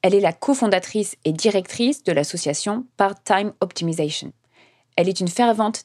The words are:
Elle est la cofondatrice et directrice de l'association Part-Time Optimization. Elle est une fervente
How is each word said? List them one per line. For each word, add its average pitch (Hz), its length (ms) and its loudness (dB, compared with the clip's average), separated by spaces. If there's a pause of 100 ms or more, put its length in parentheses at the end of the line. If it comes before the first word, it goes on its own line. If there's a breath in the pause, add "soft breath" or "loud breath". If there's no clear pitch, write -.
Elle 190 140 4
est 196 60 6
la 170 100 4
cofondatrice 208 920 0
et 156 80 2
directrice 214 680 0
de 175 120 0
l'association 175 720 -2 (100)
Part-Time 202 640 0
Optimization. 165 720 -4 (640 soft breath)
Elle 175 140 2
est 185 100 -4
une 185 80 -2
fervente 220 580 0